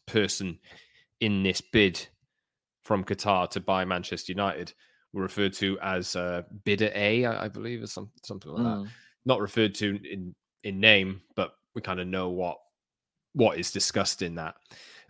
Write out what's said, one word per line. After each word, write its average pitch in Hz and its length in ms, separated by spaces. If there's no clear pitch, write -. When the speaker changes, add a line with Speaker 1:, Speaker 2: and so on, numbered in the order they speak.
Speaker 1:
person 95 500
in 101 240
this 95 180
bid 101 460
from 98 200
Qatar 95 480
to - 80
buy 92 260
Manchester 87 460
United, 90 420
were 98 80
referred 95 320
to 95 280
as, 92 340
uh, 90 260
bidder 104 320
A, 107 300
I, 110 200
I - 20
believe, 113 360
or 110 40
some-, 101 220
something 104 280
like 196 120
that. 101 220
Speaker 2:
Mm. 104 40
Speaker 1:
Not 127 160
referred 104 340
to 101 280
in, 90 300
in 98 160
name, 98 420
but 95 180
we 117 60
kinda 90 240
know 92 240
what, 90 280
what 107 260
is 90 120
discussed - 500
in 85 140
that. 82 200